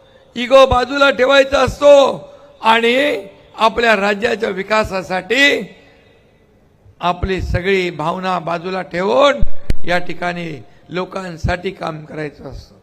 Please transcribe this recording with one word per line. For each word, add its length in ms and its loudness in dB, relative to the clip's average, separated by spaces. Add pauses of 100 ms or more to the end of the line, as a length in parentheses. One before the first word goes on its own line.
(360)
इगो 300 4
बाजूला 440 0
ठेवायचा 500 2
असतो 580 4 (440)
आणि 640 0 (280)
आपल्या 400 0
राज्याच्या 540 -2
विकासासाठी 1120 -2 (1400)
आपली 420 -4
सगळी 480 -2
भावना 500 -6
बाजूला 420 -6
ठेवून 520 0 (540)
या 100 0
ठिकाणी 680 -6 (260)
लोकांसाठी 840 -6
काम 340 -10
करायचं 380 -12
असतं. 400 -18